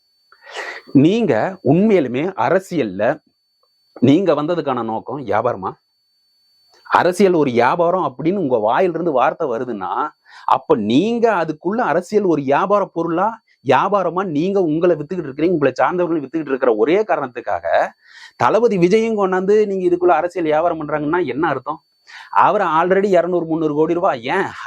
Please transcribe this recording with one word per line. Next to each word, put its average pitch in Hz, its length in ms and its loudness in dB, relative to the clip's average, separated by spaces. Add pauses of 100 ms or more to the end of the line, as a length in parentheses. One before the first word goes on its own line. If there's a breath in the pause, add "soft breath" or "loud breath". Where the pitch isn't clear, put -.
(960 loud breath)
நீங்க 175 360 4 (320)
உண்மையிலுமே 151 580 2 (160)
அரசியல்ல 123 640 -2 (1000)
நீங்க 160 320 4
வந்ததுக்கான 143 500 -2
நோக்கம் 113 380 -8
வியாபாரமா? 110 480 -2 (1160 soft breath)
அரசியல் 180 520 2
ஒரு 139 120 2
வியாபாரம் 165 560 2
அப்படின்னு 160 360 -4
உங்க 127 160 0
வாயிலிருந்து 160 540 0
வார்த்தை 147 360 0
வருதுன்னா 113 440 -6 (560 loud breath)
அப்ப - 280 2 (100)
நீங்க 208 480 2
அதுக்குள்ள 170 480 -4
அரசியல் 196 460 0
ஒரு 143 140 2
வியாபார 180 440 2
பொருளா, 170 420 -2 (360)
வியாபாரமா 175 640 0
நீங்க 180 320 -2
உங்களை 170 340 2
வித்துக்கிட்டு 151 340 -8
இருக்கிறீங்க, 156 260 -2
உங்களை 135 180 0
சார்ந்தவர்கள் 165 480 -2
வித்துக்கிட்டு 135 320 -4
இருக்கிற 127 220 2
ஒரே 143 260 2
காரணத்துக்காக 123 640 -4 (720 loud breath)
தளபதி 208 420 2
விஜயும் 220 400 2
கொண்டாந்து 190 380 0 (100)
நீங்க 190 200 -4
இதுக்குள்ள 175 280 2
அரசியல் 165 360 -2
வியாபாரம் 160 300 0
பண்றாங்கன்னா 151 460 -2
என்ன 143 220 -2
அர்த்தம்? 143 320 -6 (580 loud breath)
அவர் 170 280 4
already 180 440 2
இருநூறு, 175 360 0
முந்நூறு 160 280 -2
கோடி 156 200 0
ரூபாய், 170 320 -2
ஏன் 175 180 -2 (220)